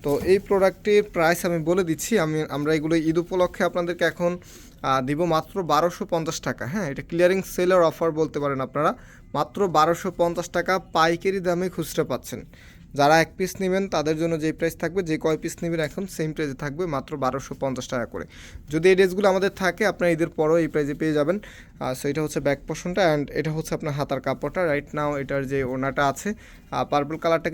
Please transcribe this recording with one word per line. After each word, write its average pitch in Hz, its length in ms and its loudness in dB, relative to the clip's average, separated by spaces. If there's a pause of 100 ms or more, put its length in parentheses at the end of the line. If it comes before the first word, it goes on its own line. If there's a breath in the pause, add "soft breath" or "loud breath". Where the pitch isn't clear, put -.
তো 143 60 0 (220)
এই 202 60 8 (100)
প্রোডাক্টটির 202 560 4 (100)
প্রাইস 170 340 4
আমি 175 100 0 (120)
বলে 185 200 4
দিচ্ছি, 156 220 -4 (120)
আমি, 156 140 -2 (180)
আমরা 147 220 0
এগুলো 156 160 0 (140)
ঈদ 165 160 2
উপলক্ষে 180 440 0
আপনাদেরকে 175 440 -2
এখন, 175 260 0
আহ, - 720 -4
দিব 147 120 0 (140)
মাত্র 160 200 -2 (180)
বারোশো 170 400 2
পঞ্চাশ 160 340 -2
টাকা। 123 260 -4
হ্যাঁ, 196 200 -4
এটা 139 180 -8
ক্লিয়ারিং 180 280 4 (160)
সেলের 180 360 4
অফার 165 200 -2 (100)
বলতে 156 220 0
পারেন 139 240 -2
আপনারা। 151 240 0 (460 loud breath)
মাত্র 156 220 -2 (180)
বারোশো 165 320 4 (120)
পঞ্চাশ 170 360 0
টাকা 175 180 0 (200)
পাইকারি 170 520 2
দামে 180 280 0
খুচরা 156 360 -2
পাচ্ছেন। 120 320 -6 (560 loud breath)
যারা 143 160 6 (100)
এক 160 120 -4
পিস 185 160 -4 (100)
নেবেন 190 220 0 (100)
তাদের 156 260 0
জন্য 165 220 0
যে 156 60 0 (100)
প্রাইস 165 240 -2
থাকবে, 170 180 -4 (100)
যে 156 140 0
কয় 156 180 0
পিস 160 200 -8
নেবেন 170 260 -2
এখন 190 160 -8 (120)
সেম 156 200 -2
প্রাইসে 143 280 -4
থাকবে, 147 200 -6 (100)
মাত্র 135 180 -6 (120)
বারোশো 131 280 -4 (100)
পঞ্চাশ 127 300 -4
টাকা 120 200 -2
করে। 90 120 -8 (480 loud breath)
যদি 160 200 2
এই 185 60 6
ড্রেসগুলো 190 340 4
আমাদের 190 200 2 (100)
থাকে, 180 200 0 (100)
আপনারা 175 220 0
ঈদের 165 240 0
পরও 156 240 4
এই 151 100 0
প্রাইসে 147 280 0
পেয়ে 156 180 0
যাবেন। 156 220 2
আহ, - 580 -8
so - 140 -8
এটা 156 120 -2
হচ্ছে 147 220 -4
ব্যাক 139 200 2
পোর্শনটা 180 360 -2 (100)
and 147 140 0 (140)
এটা 151 160 -2
হচ্ছে 160 220 -6
আপনার 147 200 -4
হাতার 135 280 -2
কাপড়টা। 143 340 -2 (120)
Right 143 160 -2 (100)
now 147 120 0 (120)
এটার 139 200 -4 (100)
যে 139 60 0 (120)
ওড়নাটা 131 320 -2 (100)
আছে, - 220 -8
আহ, - 580 -8
পার্পল 147 300 0
কালারটা 165 320 2